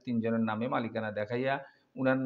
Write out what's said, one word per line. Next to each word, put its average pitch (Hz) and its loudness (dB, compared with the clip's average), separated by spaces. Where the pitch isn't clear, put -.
তিনজনের 113 2
নামে 110 0
মালিকানা 113 -2
দেখাইয়া 120 -2
উনার 131 2